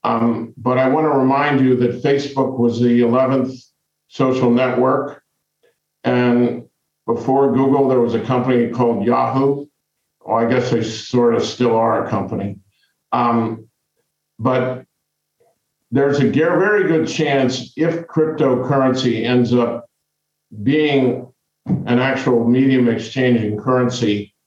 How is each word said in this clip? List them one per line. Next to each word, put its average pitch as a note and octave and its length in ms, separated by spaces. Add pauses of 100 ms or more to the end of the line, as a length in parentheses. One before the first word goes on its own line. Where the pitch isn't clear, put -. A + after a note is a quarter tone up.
Um, A#2 520
but B2+ 220
I C3 100
wanna D3+ 220
remind C#3 500
you B2+ 160
that A#2+ 260
Facebook C#3 560
was A#2 220
the A#2+ 220
eleventh B2+ 520 (540)
social B2+ 420
network. B2+ 720 (800)
And B2 640 (420)
before C3+ 460
Google, C3+ 340
there B2+ 140
was A2+ 140
a A2 60
company B2 480
called A2+ 380
Yahoo. B2+ 600 (560)
Well, A2 160
I A#2 120
guess B2 220
they G#2+ 100
sort A#2+ 540
of - 80
still A#2 320
are A2+ 280
a - 60
company. G2 460 (560)
Um, A#2 560 (720)
but B2+ 440 (1080)
there's C#3 260
a B2 100
ge-, C#3 100
very F3+ 500
good D#3+ 180
chance C#3 680
if E3 320
cryptocurrency C3 1120
ends B2 320
up A#2 340 (760)
being C#3 680 (340)
an A#2+ 340
actual B2+ 480
medium C3 400
exchanging A2+ 680
currency A#2 800 (120)